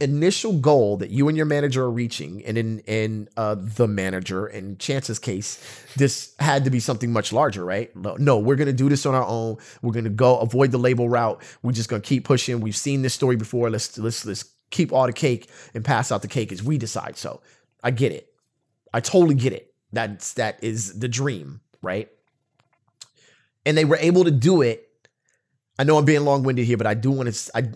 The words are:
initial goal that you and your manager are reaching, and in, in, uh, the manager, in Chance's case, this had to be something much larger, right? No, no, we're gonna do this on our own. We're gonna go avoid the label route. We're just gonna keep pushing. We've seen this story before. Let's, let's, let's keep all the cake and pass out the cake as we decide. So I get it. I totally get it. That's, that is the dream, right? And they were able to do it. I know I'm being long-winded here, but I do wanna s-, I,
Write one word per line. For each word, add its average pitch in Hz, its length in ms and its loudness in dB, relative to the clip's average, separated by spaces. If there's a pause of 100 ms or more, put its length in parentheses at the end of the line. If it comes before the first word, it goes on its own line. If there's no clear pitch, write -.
initial 160 580 0
goal 123 380 4
that 95 140 -8
you 139 180 2
and 156 80 0
your 156 100 0
manager 143 380 0
are 123 60 -2
reaching, 104 540 -6
and 113 140 -4
in, 110 220 -4
in, 107 560 -4
uh, 107 200 -2
the 107 300 0
manager, 95 600 -4
in 98 300 -12
Chance's 135 420 -6
case, 104 420 -8 (340)
this - 440 0
had 143 240 2
to 135 60 2
be 123 100 0
something 117 320 -4
much 107 200 0
larger, 110 320 0
right? 98 300 -4
No, 92 220 -8
no, 135 220 4
we're 127 180 2
gonna 143 160 0
do 135 160 2
this 143 180 2
on 135 80 2
our 127 100 2
own. 113 320 -4 (260)
We're 120 100 -2
gonna 110 180 -2
go 123 280 6
avoid 120 340 2
the 127 60 0
label 123 300 2
route. 117 320 0 (220)
We're 120 100 0
just 110 160 -2
gonna 104 140 -4
keep 127 220 0
pushing. 123 360 2
We've 107 160 -4
seen 139 260 -2
this 131 120 -2
story 127 220 2
before. 117 340 -2
Let's, - 280 -6
let's, 113 280 -4
let's 98 180 -8 (260)
keep - 220 0
all 131 140 4
the 139 60 -2
cake 131 360 -2 (260)
and 117 100 -6
pass 117 280 0
out 101 100 -2
the 101 60 -10
cake 110 240 -4
as 92 100 -10
we 147 140 0
decide. 120 400 -6
So - 240 -12 (440)
I 123 80 0
get 120 200 0
it. - 220 -16 (580)
I 120 80 -2
totally 170 360 4
get 127 180 0
it. - 180 -16 (200)
That's, 104 420 -6
that 110 280 -4
is 107 360 -6
the 123 100 -4
dream, 113 520 -6 (220)
right? 95 280 -6 (1500)
And 151 120 2
they 151 80 4
were 147 140 4
able 175 260 6
to 170 60 4
do 147 320 6
it. 117 220 0 (920)
I 139 60 2
know 151 120 6
I'm 147 80 4
being 147 200 4
long-winded 131 420 2
here, 120 100 2
but 110 100 -2
I 107 80 2
do 113 160 0
wanna 131 200 -2
s-, - 240 -10
I, 123 220 -2